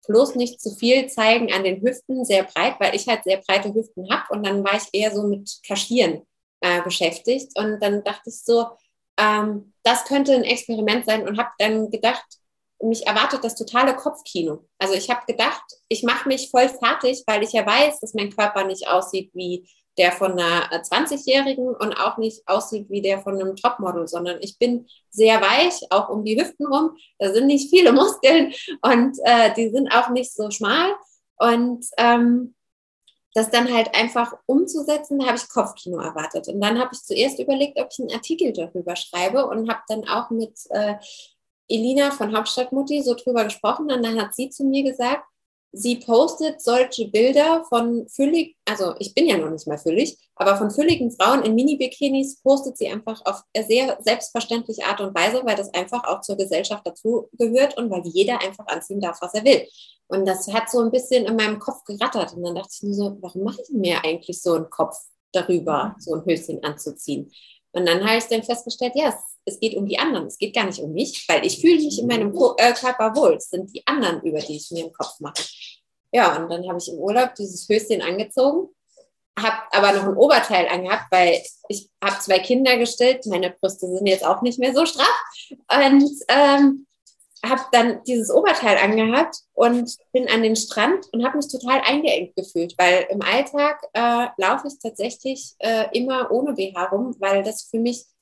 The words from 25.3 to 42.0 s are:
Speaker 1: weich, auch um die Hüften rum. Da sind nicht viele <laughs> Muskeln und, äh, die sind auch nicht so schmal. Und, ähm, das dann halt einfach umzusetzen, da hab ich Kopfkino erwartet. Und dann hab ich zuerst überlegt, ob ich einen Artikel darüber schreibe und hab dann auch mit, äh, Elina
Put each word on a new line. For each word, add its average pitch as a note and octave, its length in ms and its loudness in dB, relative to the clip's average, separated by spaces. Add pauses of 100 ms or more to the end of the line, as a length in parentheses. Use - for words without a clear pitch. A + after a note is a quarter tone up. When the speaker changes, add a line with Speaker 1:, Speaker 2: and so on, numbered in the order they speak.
Speaker 1:
weich, C4+ 500 2
auch G3 200 0
um G#3+ 160 -6
die A3 120 0
Hüften D4 300 -4
rum. D#4 300 0 (200)
Da G3 160 -2
sind B3 140 4
nicht C#4 220 2
viele E4+ 240 8
<laughs> - 0 -
Muskeln E4 600 4 (280)
und, B3+ 420 4
äh, A#3 300 6
die A3+ 160 -2
sind B3+ 240 0
auch B3 160 4
nicht B3 240 -4
so G#3+ 180 -6
schmal. B3+ 380 0 (480)
Und, A#3+ 480 2 (120)
ähm, A#3+ 580 4 (800)
das A3 160 0
dann A#3+ 240 2
halt A3+ 220 0
einfach A#3 380 0 (120)
umzusetzen, D4 760 -2
da B3+ 80 0
hab A#3+ 80 0
ich B3 120 -8
Kopfkino - 520 -4
erwartet. - 500 -8
Und G3+ 120 -6
dann G#3+ 180 2
hab B3+ 140 -2
ich - 100 -16
zuerst - 360 -2
überlegt, C#4 400 -2
ob B3+ 120 -4
ich - 80 -16
einen A#3 140 -6
Artikel D#4+ 380 -2
darüber F3 460 -8
schreibe G3 500 -2
und A3+ 220 -4
hab - 180 -6
dann A3 220 -6
auch A#3 200 -4
mit, A3+ 300 -6 (120)
äh, G#3 240 -2 (720)
Elina C4 440 0